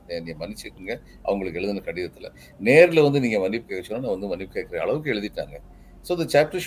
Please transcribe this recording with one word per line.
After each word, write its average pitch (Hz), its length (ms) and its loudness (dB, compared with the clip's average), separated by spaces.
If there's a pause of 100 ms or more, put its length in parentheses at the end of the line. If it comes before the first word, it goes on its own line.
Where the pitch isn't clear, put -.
என்னை 82 320 -10
மன்னிச்சுக்கோங்க," 98 640 -12 (220)
அவங்களுக்கு 92 380 -2
எழுதின 98 240 -4
கடிதத்துல. 90 460 -10 (320)
நேர்ல 160 400 8
வந்து, 143 160 4
"நீங்க 113 200 0
மன்னிப்பு 107 280 -2
கேட்க 92 200 -10
சொன்னா 117 160 -8
நான் 117 80 -4
வந்து 98 160 -4
மன்னிப்பு 92 260 -8
கேட்கிற" 85 280 -8
அளவுக்கு 131 320 -2
எழுதிட்டாங்க. 85 440 -6 (440)
So, 175 160 -4
the 165 80 -2
chapter 147 400 2